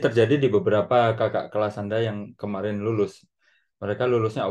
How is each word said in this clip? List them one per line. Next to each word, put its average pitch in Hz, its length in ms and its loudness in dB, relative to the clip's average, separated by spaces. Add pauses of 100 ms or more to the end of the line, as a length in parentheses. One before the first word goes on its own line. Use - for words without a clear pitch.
terjadi 117 320 4
di 139 160 4
beberapa 107 640 2
kakak 110 400 -2
kelas 104 240 -2
Anda 107 240 -2
yang 104 320 -6
kemarin 104 480 -6
lulus. 107 400 -2 (580)
Mereka 104 240 -4
lulusnya 113 460 0